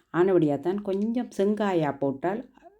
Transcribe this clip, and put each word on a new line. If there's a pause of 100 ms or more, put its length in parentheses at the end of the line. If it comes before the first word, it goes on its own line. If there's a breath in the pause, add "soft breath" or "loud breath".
(120 loud breath)
ஆனபடியா
தான்
கொஞ்சம்
செங்காயா
போட்டால் (380)